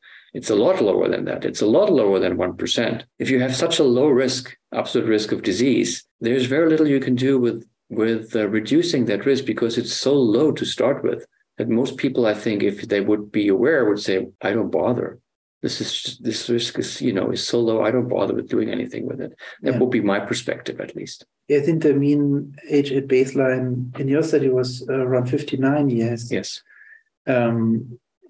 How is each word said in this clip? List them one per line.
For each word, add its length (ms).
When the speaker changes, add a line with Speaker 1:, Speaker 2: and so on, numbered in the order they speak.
Speaker 1:
It's 160
a 60
lot 260
lower 260
than 180
that. 200
It's 160
a 60
lot 140
lower 280
than 180
one 180
percent. 500
If 100
you 120
have 140
such 240
a 200
low 80
risk, 480
absolute 340
risk 240
of 120
disease, 600
there's 260
very 240
little 180
you 140
can 140
do 220
with, 300
with, 460
uh, 120
reducing 580
that 200
risk 200
because 320
it's 160
so 200
low 380
to 140
start 380
with, 240
that 120
most 280
people, 280
I 80
think, 300
if 240
they 140
would 300
be 160
aware, 380
would 140
say, 280
"I 120
don't 180
bother. 480
This 200
is, 380
this 300
risk 280
is, 240
you 100
know, 200
is 160
so 120
low, 220
I 100
don't 160
bother 280
with 140
doing 200
anything 380
with 120
it." 140
That 100
Speaker 2:
Yeah. 60
Speaker 1:
would 100
be 120
my 180
perspective, 600
at 160
least. 300
Speaker 2:
Yeah, 120
I 20
think 200
the 120
mean 640
age 220
at 160
baseline 920
in 80
your 160
study 260
was, 400
uh, 40
around 340
fifty-nine 640
years. 420
Speaker 1:
Yes. 300
Speaker 2:
Um, 720